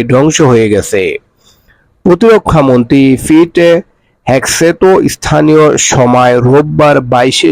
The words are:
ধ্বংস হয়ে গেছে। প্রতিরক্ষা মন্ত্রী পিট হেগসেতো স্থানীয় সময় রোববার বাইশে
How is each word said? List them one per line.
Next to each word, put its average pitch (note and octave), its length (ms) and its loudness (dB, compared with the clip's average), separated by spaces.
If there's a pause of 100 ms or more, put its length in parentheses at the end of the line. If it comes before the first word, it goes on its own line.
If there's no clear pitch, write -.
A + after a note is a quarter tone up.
ধ্বংস C3+ 360 -2
হয়ে A#2+ 280 2
গেছে। G2+ 340 -4 (1000)
প্রতিরক্ষা F#3 580 2
মন্ত্রী C3 400 0 (260)
পিট E3 280 2 (680)
হেগসেতো E3 640 -2 (180)
স্থানীয় D3+ 680 0
সময় B2 640 0
রোববার D3 600 0
বাইশে B2+ 520 -2